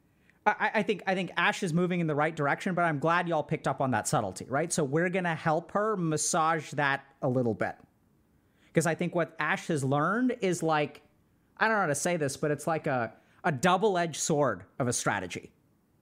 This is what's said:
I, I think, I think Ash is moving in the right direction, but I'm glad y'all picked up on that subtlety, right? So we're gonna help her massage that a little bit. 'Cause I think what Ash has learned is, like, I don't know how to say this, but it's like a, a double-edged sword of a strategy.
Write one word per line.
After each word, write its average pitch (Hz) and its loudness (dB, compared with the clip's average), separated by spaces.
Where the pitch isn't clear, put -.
I, 208 2
I 214 2
think, 196 -2
I 190 0
think 185 -4
Ash 185 0
is 180 0
moving 175 2
in 170 2
the 156 0
right 156 0
direction, 160 -2
but 175 2
I'm 160 0
glad 170 2
y'all 160 0
picked - -2
up 135 -2
on 135 2
that 107 0
subtlety, 107 -2
right? 156 -2
So 165 0
we're 165 0
gonna 175 -2
help 165 -2
her 208 0
massage 160 0
that 139 2
a 143 0
little 120 2
bit. 95 -4
'Cause 160 2
I 165 0
think 170 -4
what 170 0
Ash 170 -2
has 147 0
learned 180 0
is, 180 0
like, 151 0
I 208 2
don't 220 2
know 208 0
how 180 0
to 147 0
say 175 0
this, 147 -2
but 151 0
it's 147 -2
like 160 -2
a, 127 0
a 180 2
double-edged 180 2
sword 131 0
of 123 0
a 120 0
strategy. 101 -4